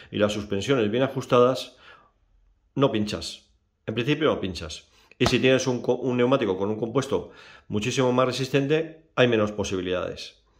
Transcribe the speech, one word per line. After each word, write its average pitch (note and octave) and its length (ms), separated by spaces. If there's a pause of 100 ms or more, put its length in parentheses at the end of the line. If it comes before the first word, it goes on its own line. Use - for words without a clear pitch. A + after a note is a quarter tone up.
(120)
y - 60
las G#2 160
suspensiones G#2 580
bien B2 100
ajustadas, B2+ 760 (1000)
no C3+ 160
pinchas. G#2 580 (380)
En A2 80
principio C#3+ 320
no G#2 120
pinchas. F2 520 (260)
Y B2+ 80
si A2+ 140
tienes C3 260
un B2 160
co-, B2 140
un B2 220
neumático B2 400
con G2 120
un G#2+ 80
compuesto A2+ 540 (360)
muchísimo B2 460
más B2+ 140
resistente, C#3 880
hay B2 120
menos G#2+ 240
posibilidades F2+ 920 (160)